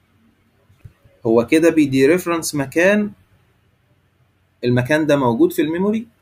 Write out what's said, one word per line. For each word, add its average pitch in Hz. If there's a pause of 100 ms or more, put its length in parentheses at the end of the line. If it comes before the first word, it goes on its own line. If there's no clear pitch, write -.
(1300)
هو 117
كده 160
بيدي 135
ريفرنس 170
مكان، 185 (1500)
المكان 127
ده 147
موجود 139
في -
الميموري، 196 (140)